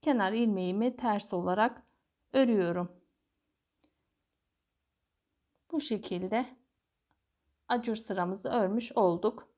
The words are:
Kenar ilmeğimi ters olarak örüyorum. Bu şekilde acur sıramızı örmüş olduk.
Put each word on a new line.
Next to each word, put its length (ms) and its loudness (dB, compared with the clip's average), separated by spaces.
Kenar 320 2
ilmeğimi 600 2
ters 380 -2
olarak 500 0
örüyorum. 580 2
Bu 100 -2
şekilde 640 -4
acur 280 -2
sıramızı 540 -4
örmüş 460 0
olduk. 520 2